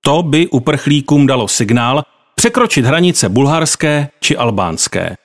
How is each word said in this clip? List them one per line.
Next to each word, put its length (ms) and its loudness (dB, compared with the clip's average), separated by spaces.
To 220 2
by 260 2
uprchlíkům 760 2
dalo 220 0
signál 540 0
překročit 500 0
hranice 440 0
bulharské 800 0
či 160 -2
albánské. 880 -4